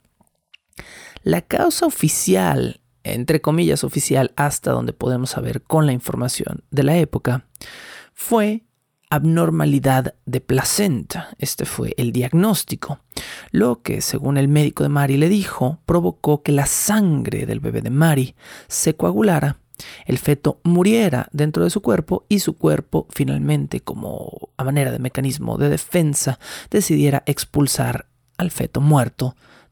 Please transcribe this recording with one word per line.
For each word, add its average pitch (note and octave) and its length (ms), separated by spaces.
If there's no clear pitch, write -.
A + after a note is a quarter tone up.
La E3+ 200
causa - 420
oficial, D#3 960
entre B2 400
comillas D#3 420
oficial, C3+ 520
hasta C#3+ 340
donde A#2+ 240
podemos B2+ 360
saber B2 320
con D#3 220
la C#3+ 80
información - 760
de C#3 140
la D3+ 120
época, C3 500
fue G#3+ 500
abnormalidad D3 1080
de B2+ 140
placenta. D3+ 1000
Este - 260
fue - 320
el A#2+ 160
diagnóstico, D3+ 880
lo A#2+ 320
que, G#2+ 200
según C#3 340
el C#3 120
médico D3 340
de C#3+ 80
Mary C#3 260
le D#3 120
dijo, F#3 580
provocó E3+ 560
que D3 100
la C#3 140
sangre E3 800
del A2 140
bebé A2+ 200
de A2+ 100
Mary C#3 440
se - 300
coagulara, F3 640
el B2+ 140
feto - 460
muriera F3+ 680
dentro D#3 300
de E3+ 80
su G3+ 100
cuerpo F#3 480
y G#3 120
su - 180
cuerpo D3+ 520
finalmente, C#3+ 720
como - 760
a C3+ 80
manera C3+ 260
de A#2+ 80
mecanismo C3 580
de C#3 120
defensa, D3+ 720
decidiera D3 560
expulsar C3+ 840
al F3+ 140
feto - 300
muerto C3+ 560